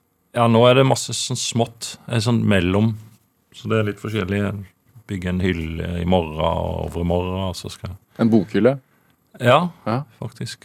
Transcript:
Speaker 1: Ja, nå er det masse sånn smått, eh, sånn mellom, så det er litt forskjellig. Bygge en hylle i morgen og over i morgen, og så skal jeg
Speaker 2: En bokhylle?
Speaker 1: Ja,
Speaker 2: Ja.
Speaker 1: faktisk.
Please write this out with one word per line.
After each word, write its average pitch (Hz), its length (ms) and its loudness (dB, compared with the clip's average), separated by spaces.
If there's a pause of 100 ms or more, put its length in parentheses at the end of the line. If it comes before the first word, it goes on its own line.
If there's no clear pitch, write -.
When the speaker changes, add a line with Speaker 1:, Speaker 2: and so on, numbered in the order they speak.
(320)
Speaker 1:
Ja, 117 160 2
nå 113 160 6
er 127 160 8
det 135 80 6
masse 127 240 -2
sånn - 260 -6
smått, - 600 -6 (100)
eh, 120 160 -4
sånn 117 240 0
mellom, 101 460 2 (580)
så - 160 -12
det 110 100 0
er 104 120 0
litt 101 100 -10
forskjellig. 101 400 -4 (680)
Bygge 90 260 -4
en 92 100 -2
hylle 82 460 -4 (100)
i 85 80 -4
morgen 80 320 2
og 82 460 -2
over 82 180 -6
i 85 80 0
morgen, 90 380 -2
og 87 100 -10
så 101 100 -10
skal - 220 -12
jeg - 320 -6
Speaker 2:
En 110 80 2
bokhylle? 110 460 2 (580)
Speaker 1:
Ja, 123 240 4 (240)
Speaker 2:
Ja. 113 140 -2 (180)
Speaker 1:
faktisk. - 480 -12